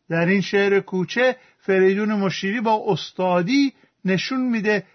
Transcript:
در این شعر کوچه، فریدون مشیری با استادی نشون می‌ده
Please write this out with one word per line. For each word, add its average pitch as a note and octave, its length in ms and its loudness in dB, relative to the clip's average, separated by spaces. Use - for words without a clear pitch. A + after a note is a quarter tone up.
در E3 160 0
این G3 160 2
شعر G3 380 2
کوچه، G3 560 -2
فریدون G3 560 2
مشیری G3 460 -2
با A3 260 0
استادی F#3 840 0
نشون F#3+ 360 -2
می‌ده G#3+ 420 -2